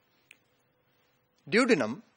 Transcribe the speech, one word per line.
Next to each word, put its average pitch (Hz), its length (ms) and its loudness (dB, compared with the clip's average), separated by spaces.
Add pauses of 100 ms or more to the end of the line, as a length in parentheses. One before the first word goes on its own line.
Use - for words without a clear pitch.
(1500)
Duodenum 170 540 0 (140)